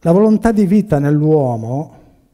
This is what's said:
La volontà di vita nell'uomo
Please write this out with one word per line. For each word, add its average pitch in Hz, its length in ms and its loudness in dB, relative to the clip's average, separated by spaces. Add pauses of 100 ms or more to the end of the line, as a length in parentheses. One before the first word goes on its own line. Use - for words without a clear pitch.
La 170 120 0
volontà 214 380 2
di 208 160 0
vita 190 320 0
nell'uomo 143 1000 -2 (360)